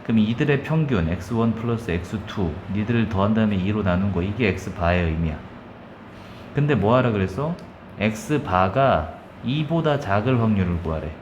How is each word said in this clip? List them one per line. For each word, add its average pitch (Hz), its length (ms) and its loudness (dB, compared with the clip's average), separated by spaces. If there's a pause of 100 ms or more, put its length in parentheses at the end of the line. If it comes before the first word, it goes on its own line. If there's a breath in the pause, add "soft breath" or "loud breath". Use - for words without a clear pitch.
그럼 113 160 2
이들의 135 440 2
평균 135 460 2
엑스원 113 460 0
플러스 117 360 -2
엑스투 87 600 -2 (220)
니들을 110 360 0
더한 98 240 2
다음에 107 220 2
이로 101 280 0
나눈 95 280 2
거, 85 100 0
이게 101 280 0
X바의 90 560 0
의미야. 80 300 0 (1160 loud breath)
근데 143 220 2
뭐 104 200 4
하라 127 160 4
그랬어? 120 440 0 (440)
X바가 98 1120 2 (300)
이보다 151 560 0
작을 107 420 2
확률을 95 420 2
구하래. 80 260 -4 (120)